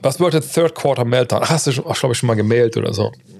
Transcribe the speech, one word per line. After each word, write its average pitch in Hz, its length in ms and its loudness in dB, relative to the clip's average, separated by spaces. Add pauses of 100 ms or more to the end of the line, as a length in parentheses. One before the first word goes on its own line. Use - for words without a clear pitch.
was 135 140 0
bedeutet 160 360 0
Third 165 220 2
Quarter 127 300 0
Meltdown? 120 400 0
Ach, - 60 0
hast 156 180 0
du 139 40 2
schon, 123 140 -4
ach, - 140 -6
glaub 131 100 0
ich, 117 80 -2
schon 127 80 0
mal 117 80 2
gemailt 113 420 2
oder 110 160 -2
so. 107 200 -2 (280)